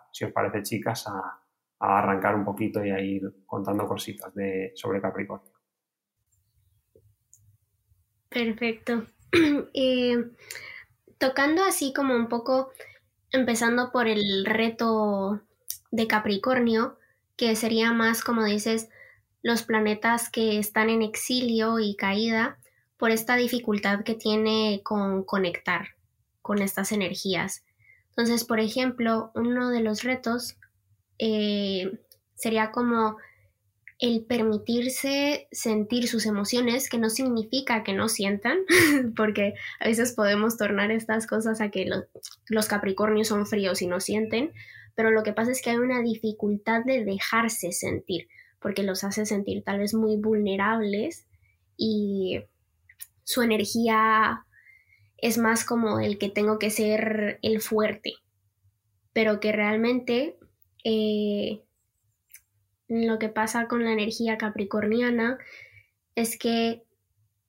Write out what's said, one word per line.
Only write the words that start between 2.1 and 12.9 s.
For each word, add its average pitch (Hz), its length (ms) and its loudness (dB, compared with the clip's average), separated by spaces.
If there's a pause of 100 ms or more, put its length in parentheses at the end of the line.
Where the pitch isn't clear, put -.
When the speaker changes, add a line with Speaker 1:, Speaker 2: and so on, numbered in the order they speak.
Speaker 1:
un 101 100 0
poquito 104 380 -2
y 101 80 -2
a 95 80 0
ir 98 460 -6
contando 101 420 -4
cositas 101 460 -8
de, 95 420 -4
sobre 98 260 -4
Capricornio. 101 500 -8 (2750)
Speaker 2:
Perfecto. 233 720 -4 (280)
<clears throat> 294 420 4
Eh, 247 580 2 (840)
tocando 285 460 2
así 285 300 0
como 269 220 2
un 233 140 0
poco, 262 420 0 (600)